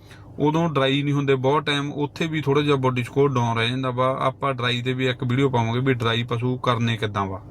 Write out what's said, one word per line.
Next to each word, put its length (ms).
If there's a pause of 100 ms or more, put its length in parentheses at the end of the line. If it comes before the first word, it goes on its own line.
(380)
ਉਦੋਂ 320
ਡਰਾਈ 320
ਨਹੀਂ 120
ਹੁੰਦੇ 200
ਬਹੁਤ 320
ਟਾਈਮ, 260
ਉੱਥੇ 340
ਵੀ 140
ਥੋੜ੍ਹਾ 220
ਜਿਹਾ 140
ਬਾਡੀ 260
ਸਕੋਰ 320
ਡਾਊਨ 240
ਰਹਿ 120
ਜਾਂਦਾ 200
ਵਾ। 300
ਆਪਾਂ 340
ਡਰਾਈ 280
'ਤੇ 100
ਵੀ 140
ਇੱਕ 180
ਵੀਡੀਓ 240
ਪਾਵਾਂਗੇ 320
ਵੀ 140
ਡਰਾਈ 280
ਪਸ਼ੂ 360
ਕਰਨੇ 380
ਕਿੱਦਾਂ 300
ਵਾ। 240